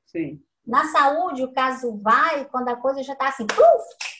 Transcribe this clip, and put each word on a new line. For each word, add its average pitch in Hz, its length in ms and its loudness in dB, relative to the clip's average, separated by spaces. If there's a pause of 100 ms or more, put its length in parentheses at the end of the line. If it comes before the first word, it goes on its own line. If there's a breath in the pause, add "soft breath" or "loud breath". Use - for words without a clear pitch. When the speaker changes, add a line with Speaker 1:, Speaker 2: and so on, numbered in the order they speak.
Speaker 1:
Sim. 156 360 -8 (240)
Speaker 2:
Na 262 260 2
saúde, 294 520 2
o 254 80 -6
caso 247 460 -2
vai 269 480 2
quando 247 220 -6
a 240 80 -4
coisa 269 260 -4
já 269 140 -10
tá 269 120 -2
assim, 233 180 -8
puf! - 500 4 (240)